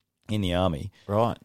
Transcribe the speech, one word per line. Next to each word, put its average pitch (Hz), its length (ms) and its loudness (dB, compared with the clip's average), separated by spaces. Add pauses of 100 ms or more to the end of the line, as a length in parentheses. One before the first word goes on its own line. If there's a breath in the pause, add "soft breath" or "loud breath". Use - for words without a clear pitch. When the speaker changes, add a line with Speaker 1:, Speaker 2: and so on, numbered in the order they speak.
(280)
Speaker 1:
in 107 120 -2
the 90 140 0
army. 90 360 0 (160 soft breath)
Speaker 2:
Right. 104 380 0